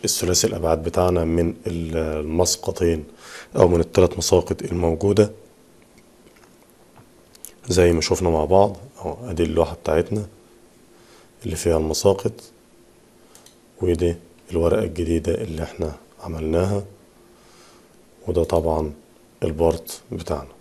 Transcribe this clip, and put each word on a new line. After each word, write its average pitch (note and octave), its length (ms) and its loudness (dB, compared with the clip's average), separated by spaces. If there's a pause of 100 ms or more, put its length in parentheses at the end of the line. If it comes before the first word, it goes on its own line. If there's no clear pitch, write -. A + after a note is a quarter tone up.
الثلاثي - 420 0
الأبعاد E2 360 0
بتاعنا F2+ 420 2
من E2 300 0 (120)
ال-، E2 300 -6
المسقطين D#2+ 1080 -2 (520)
أو F2 120 8
من E2+ 120 4
التلات F2+ 380 4
مساقط - 440 2
الموجودة F2+ 720 2 (2250)
زي F2 240 4
ما E2 80 2
شفنا F2+ 300 0
مع D#2 140 2
بعض. G2 320 4 (220)
أهو G#2+ 320 -10
أدي E2+ 120 -2
اللوحة E2 320 0
بتاعتنا E2+ 520 -2 (1160)
اللي E2+ 120 -6
فيها E2+ 200 0
المساقط، D#2+ 560 0 (1500)
ودي E2+ 340 2 (340)
الورقة E2+ 320 2
الجديدة E2 520 -2
اللي D#2+ 280 -6
احنا D#2+ 300 -8 (280)
عملناها، E2+ 640 -2 (1400)
وده E2 180 0
طبعا D#2+ 480 0 (500)
البارت E2 580 -2 (120)
بتاعنا. D2 360 -8 (120)